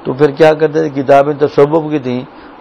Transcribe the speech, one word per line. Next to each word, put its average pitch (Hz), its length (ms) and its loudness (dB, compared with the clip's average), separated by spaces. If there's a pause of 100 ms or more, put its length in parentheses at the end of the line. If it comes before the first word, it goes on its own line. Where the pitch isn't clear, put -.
تو - 80 -6
پھر 143 180 0
کیا 156 220 2
کرتے 156 360 -2
تھے؟ 139 140 -6
کتابیں 139 360 2
تصوف 151 520 0
کی 151 80 -4
تھیں، 123 220 -6 (400)